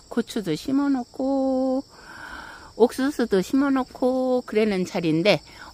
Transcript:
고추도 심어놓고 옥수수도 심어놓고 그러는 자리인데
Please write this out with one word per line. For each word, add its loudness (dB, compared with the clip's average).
고추도 -4
심어놓고 -2
옥수수도 2
심어놓고 0
그러는 0
자리인데 2